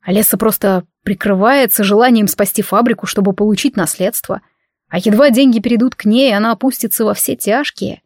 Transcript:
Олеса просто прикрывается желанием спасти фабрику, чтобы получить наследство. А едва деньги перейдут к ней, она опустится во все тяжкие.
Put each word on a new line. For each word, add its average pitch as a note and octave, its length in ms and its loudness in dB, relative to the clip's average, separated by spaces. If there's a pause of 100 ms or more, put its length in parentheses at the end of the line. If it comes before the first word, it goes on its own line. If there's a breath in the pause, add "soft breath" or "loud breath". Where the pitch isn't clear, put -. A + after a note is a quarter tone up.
Олеса G#3 340 0
просто G3+ 480 -2 (180)
прикрывается G#3+ 800 0
желанием G#3+ 440 4
спасти - 320 -2
фабрику, A3 460 -2
чтобы G3 260 0
получить G#3 440 -2
наследство. - 680 -4 (480)
А E3+ 80 -4
едва A3+ 320 4
деньги A#3+ 280 4
перейдут A#3 360 0
к - 100 -16
ней, A3+ 320 2
она A3 160 0
опустится A#3 540 -4
во G#3 80 -2
все - 200 -4
тяжкие. A#3 720 -4